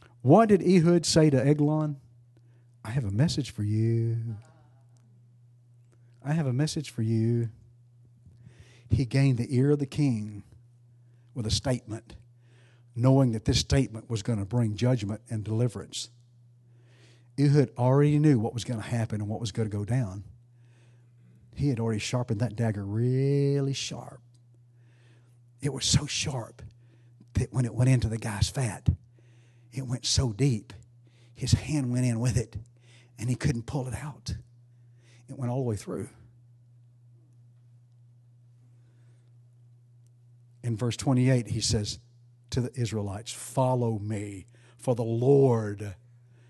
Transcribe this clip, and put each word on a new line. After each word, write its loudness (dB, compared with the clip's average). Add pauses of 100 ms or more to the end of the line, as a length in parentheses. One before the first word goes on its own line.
(220)
What 8
did 6
Ehud 6
say 6
to 4
Eglon? 0 (840)
"I -8
have -2
a -4
message 0
for -8
you. -2 (1900)
I -2
have 0
a 0
message -2
for -6
you." 0 (1400)
He 2
gained 4
the -2
ear 6
of 4
the -2
king -2 (920)
with -6
a -2
statement, -4 (800)
knowing 4
that -4
this 2
statement -2
was -4
gonna -2
bring -2
judgment -2 (100)
and -6
deliverance. -4 (1300)
Ehud 4
already 4
knew 4
what -4
was -6
gonna -6
happen -2
and -6
what -6
was -6
gonna -2
go -6
down. -4 (1300)
He -2
had -2
already -2
sharpened -4
that -4
dagger -2
really 0
sharp. -12 (1400)
It -4
was -8
so 2
sharp -8 (720)
that -2
when 2
it -4
went 4
into 2
the -4
guy's -2
fat, -6 (840)
it -8
went -6
so 0
deep, 0 (640)
his -4
hand 0
went 2
in 0
with 0
it, -4 (600)
and -4
he 0
couldn't -2
pull -6
it -10
out. -10 (920)
It -14
went -6
all -4
the -4
way -2
through. -8 (4000)
In -2
verse -2
twenty-eight, 2
he -4
says -2 (520)
to -2
the -6
Israelites, -6
"Follow -2
me, -8 (300)
for -2
the -4
Lord, 2 (540)